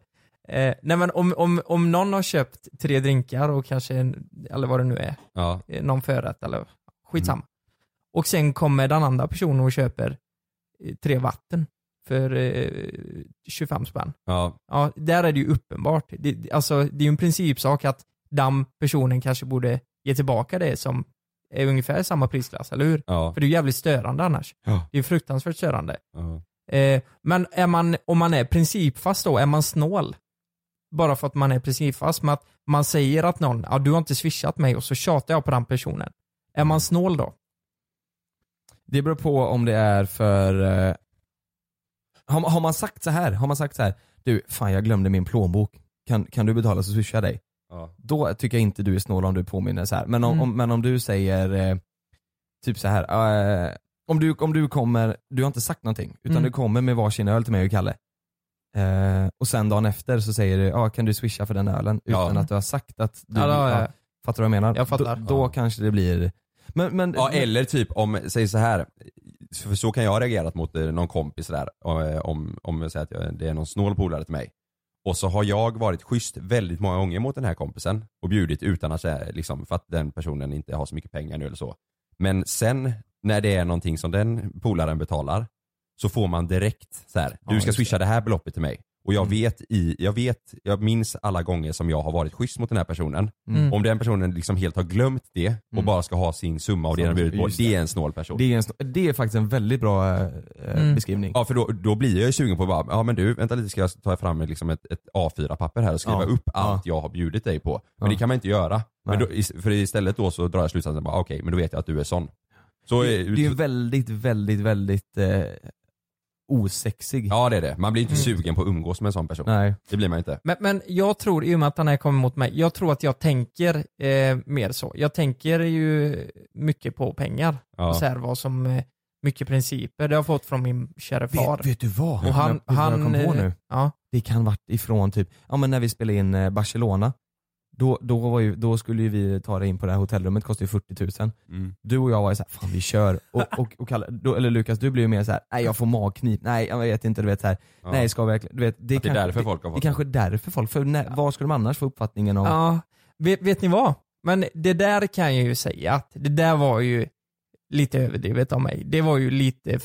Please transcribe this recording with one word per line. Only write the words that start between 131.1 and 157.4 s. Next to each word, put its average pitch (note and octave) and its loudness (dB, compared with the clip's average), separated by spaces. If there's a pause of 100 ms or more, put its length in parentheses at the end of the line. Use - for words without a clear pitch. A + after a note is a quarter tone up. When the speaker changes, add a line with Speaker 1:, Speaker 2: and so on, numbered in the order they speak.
Speaker 1:
far. C3+ 0
Speaker 3:
Vet, - -4
vet B2+ 0
du A#2+ 0
vad? G#2+ 0
Speaker 1:
Och C3+ 2
han, D3 4
Speaker 3:
Vet D#3 -4
du C3 4
vad D3 4
jag D#3 2
Speaker 1:
han, D3+ 2
Speaker 3:
kom A2+ 2
på A2 4
Speaker 1:
eh, D#3+ 4 (100)
Speaker 3:
nu? F2+ 0 (180)
Speaker 1:
ja. C#3 0 (220)
Speaker 3:
Det B2 2
kan A2+ 2
varit G#2 0
ifrån G#2+ 2
typ, G2 0 (200)
ja, C#3 -4
men C3+ 2
när C3 0
vi A#2 0
spelade G#2+ -2
in, F#2+ 2
eh, F#2+ 2
Barcelona. G#2 0 (640)
Då, C3 2
då A#2+ 0 (120)
var A#2+ 2
ju, G#2+ 2
då A2+ 2
skulle A2+ -2
ju A2 2
vi G2 0
ta G2 -4
det G2 -2
in F#2+ 0
på - -4
det F2+ 0
här G2 2
hotellrummet, F#2+ 0
kostade G#2+ -4
ju F#2+ -2
fyrtiotusen. G2+ -4 (160)
Speaker 2:
Mm. F#2 -8
Speaker 3:
Du A#2+ 0
och C3 2
jag G#2+ 2
var G2+ 2
ju G#2 0
så - -4
här, - -12
"Fan, F#2 -8
vi F#2 -2
kör." G2+ 2 (120)
Och, A#2 0
Speaker 1:
<laughs> - -6
Speaker 3:
och, A#2+ -4
och B2 -10
Kalle, A2+ -4
då, A#2+ -2
eller A#2+ 2
Lukas, A2+ 0
du C3 0
blir B2 2
ju A2+ 4
mer G#2+ 2
så A2 -2
här, - 0 (120)
"Nej, A#2+ -2
jag A2 0
får A#2+ 0
magknip. A2 0
Nej, A2+ 0
jag A#2 -4
vet A#2 0
inte", A2 0
du G#2 0
vet G2+ 0
så - -2
här. F#2+ 2 (260)
Speaker 2:
Ja. F2+ -10
Speaker 3:
"Nej, B2 2
ska A#2 -2
vi A2 2
verkligen", G#2+ -4
du B2 -2
vet, A2+ 0
det - -20
Speaker 2:
Att A#2+ -14
det C3 2
är C3+ 0 (140)
Speaker 3:
kanske, G#2+ 2
Speaker 2:
därför F2+ 0
Speaker 3:
det, A2+ 0
Speaker 2:
folk F#2 -4
har F2 -6
Speaker 3:
det D#2+ -6
Speaker 2:
fått C3+ -4
Speaker 3:
kanske D3 0
Speaker 2:
det. C3+ -2
Speaker 3:
är F#2+ 2
därför G#2 -4
folk, A2 -2
för C#3+ 0
när, C#3+ 0
Speaker 1:
Ja. - -10
Speaker 3:
vad C#3+ 0
skulle - -6
de D3+ 0
annars C3 0
få C#3 -2
uppfattningen G#2 -2
om? G2 2
Speaker 1:
Ja, E3 2 (380)
vet, F3+ 2
vet F#3 2
ni F#3 2
vad? F#3 4 (280)
Men F#3 2 (100)
det E3 0
där G3+ 2
kan D3+ 0
jag B2+ 4
ju A#2+ 0
säga - -2
att C#3 -4
det C#3+ -4
där D#3+ 4
var C3 2
ju B2 0 (640)